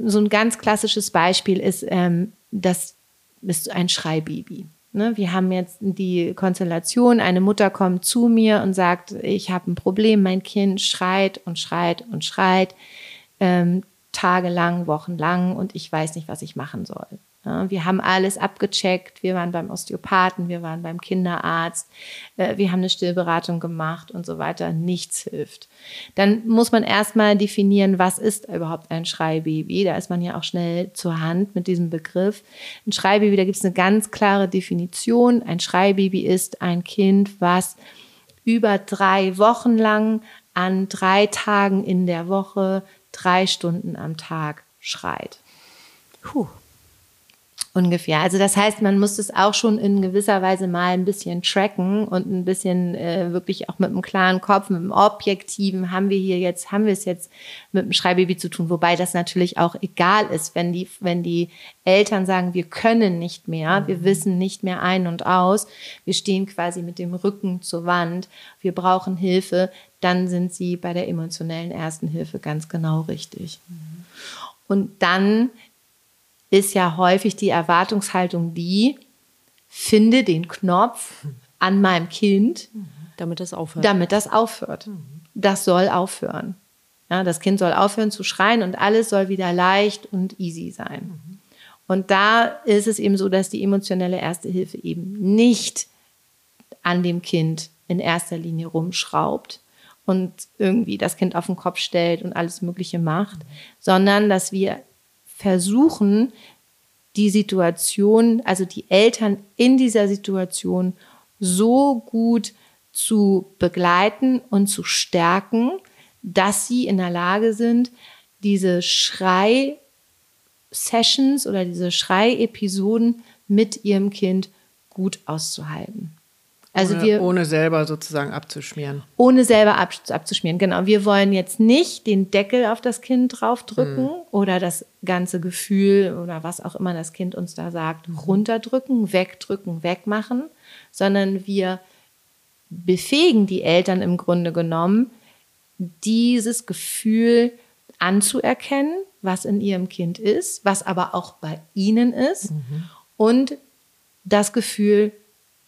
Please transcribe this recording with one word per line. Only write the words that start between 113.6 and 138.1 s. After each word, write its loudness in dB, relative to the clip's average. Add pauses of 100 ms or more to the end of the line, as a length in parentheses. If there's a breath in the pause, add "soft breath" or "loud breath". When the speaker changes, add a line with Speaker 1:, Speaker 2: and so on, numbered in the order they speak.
Speaker 1:
und 2
zu -4
stärken, 0 (500 soft breath)
dass 0
sie 0
in 0
der -2
Lage 0
sind, 2 (540 loud breath)
diese 2
Schrei-Sessions -2
oder -2
diese -4
Schreiepisoden 0 (260 loud breath)
mit 2
ihrem 2
Kind -2 (400 soft breath)
gut -4
auszuhalten. -10 (640)
Also 2
Speaker 3:
Ohne, -2
Speaker 1:
wir 4
Speaker 3:
ohne 2
selber 2
sozusagen -6
abzuschmieren. -10 (120)
Speaker 1:
Ohne 8
selber 6
ab-, 0 (140)
abzuschmieren, -4
genau. 0
Wir 4
wollen 4
jetzt -2
nicht 4
den 0
Deckel 2
auf -2
das -4
Kind 0
draufdrücken -4
Speaker 3:
Mhm. -4 (220)
Speaker 1:
oder 0
das -6 (200)
ganze -2
Gefühl 0
oder -8
was -10
auch -12
immer -4
das -8
Kind -6
uns -10
da -10
sagt, -8
Speaker 3:
Mhm. -10